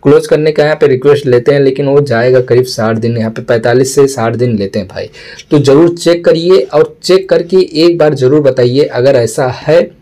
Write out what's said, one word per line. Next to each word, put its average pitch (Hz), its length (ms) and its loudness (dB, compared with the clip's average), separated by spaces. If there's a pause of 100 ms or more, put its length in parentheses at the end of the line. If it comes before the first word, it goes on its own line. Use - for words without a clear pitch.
Close 151 240 4
करने 151 260 0
का 151 120 0
यहाँ 151 120 0
पे 151 100 2
request 143 400 0
लेते 123 260 2
हैं 143 80 2
लेकिन 139 260 0
वो 139 160 2
जाएगा 127 400 0
करीब 127 240 0
साठ 113 300 -4
दिन, 117 220 -4
यहाँ 110 120 -4
पे 113 120 -12
पैंतालीस 123 520 -2
से 139 140 4
साठ 113 280 -4
दिन 117 200 -2
लेते 101 220 -6
हैं 92 100 -8
भाई, - 220 -12 (400)
तो 151 80 2
ज़रूर 147 380 4
check 170 280 -2
करिए 170 400 2
और 156 380 -2
check 185 260 0
करके 170 320 0 (160)
एक 170 220 2
बार 151 160 2
ज़रूर 135 280 0
बताइए 131 420 0
अगर 131 320 0
ऐसा 120 300 -2 (100)
है 156 240 0 (220)